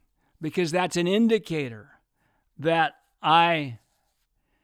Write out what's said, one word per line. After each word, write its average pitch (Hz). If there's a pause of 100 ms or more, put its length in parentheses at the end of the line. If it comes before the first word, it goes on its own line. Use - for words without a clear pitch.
(400)
because 160
that's 180
an 175
indicator 175 (680)
that 156 (280)
I 160 (840)